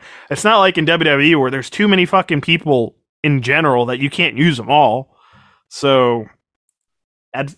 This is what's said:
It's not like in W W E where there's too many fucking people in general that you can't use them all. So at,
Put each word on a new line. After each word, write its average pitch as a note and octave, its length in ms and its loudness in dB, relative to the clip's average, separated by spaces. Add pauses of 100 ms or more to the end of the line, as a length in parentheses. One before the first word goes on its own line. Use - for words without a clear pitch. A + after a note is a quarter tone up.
(300)
It's C#3 140 -6
not G#3+ 160 4
like F#3+ 180 2
in D#3+ 80 0
W E3 180 0
W C#3+ 240 2
E E3 80 4
where C3 160 0
there's C3 180 -8
too G#3 180 0
many F#3 180 2
fucking F3 360 0
people D3 540 -2 (280)
in C#3+ 180 0
general B2+ 460 0
that B2+ 120 -6
you C#3 100 -2
can't D#3 280 -4
use D3+ 200 0
them A2 120 -8
all. C3+ 440 0 (540)
So B2 600 0 (1040)
at, C#3 240 -8